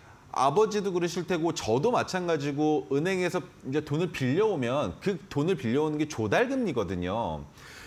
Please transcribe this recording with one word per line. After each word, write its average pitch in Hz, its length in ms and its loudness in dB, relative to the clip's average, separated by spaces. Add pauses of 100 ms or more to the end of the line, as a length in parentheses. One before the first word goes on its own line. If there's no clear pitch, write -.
(320)
아버지도 196 600 2
그러실 175 340 -2
테고 165 260 0
저도 143 380 2
마찬가지고 151 1000 0
은행에서 180 500 0 (260)
이제 143 160 0
돈을 156 280 -2
빌려오면 135 880 0
그 190 180 -2 (100)
돈을 160 260 0
빌려오는 151 420 0
게 151 100 0
조달금리거든요. 110 1400 0 (440)